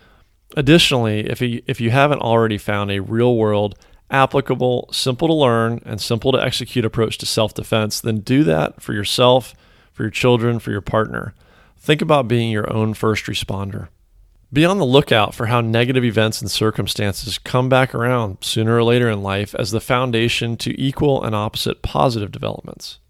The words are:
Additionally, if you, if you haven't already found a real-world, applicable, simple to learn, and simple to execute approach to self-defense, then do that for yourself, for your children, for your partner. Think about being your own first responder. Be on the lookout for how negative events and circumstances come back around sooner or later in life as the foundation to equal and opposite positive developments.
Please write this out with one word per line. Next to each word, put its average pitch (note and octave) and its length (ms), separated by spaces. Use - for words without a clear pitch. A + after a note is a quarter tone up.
Additionally, A#2+ 720
if A#2+ 120
you, A#2 260
if C3 120
you A2+ 120
haven't C#3 300
already A2+ 360
found G2+ 320
a G2 120
real-world, G#2+ 760
applicable, C3 840
simple C3 360
to D#3+ 60
learn, A#2 520
and A2+ 160
simple A#2 300
to B2+ 100
execute B2 440
approach - 340
to A2 80
self-defense, G#2+ 760
then A2 200
do C3 220
that - 380
for - 120
yourself, B2 600
for - 120
your A2 60
children, A#2+ 480
for - 140
your G2+ 100
partner. - 540
Think D#3 240
about D3 260
being A#2 220
your G#2+ 240
own A2 220
first A2 300
responder. G2 640
Be D3 140
on G3 140
the D#3+ 60
lookout B2 500
for A#2+ 100
how A#2+ 160
negative A#2+ 420
events A2 380
and G#2+ 80
circumstances G#2+ 880
come B2+ 320
back C3 240
around A#2+ 480
sooner A2+ 340
or A#2 80
later A#2+ 240
in G#2 140
life G2 320
as G2+ 160
the A2 100
foundation A#2+ 800
to - 240
equal C3+ 420
and A2 120
opposite A2 480
positive A#2 480
developments. - 640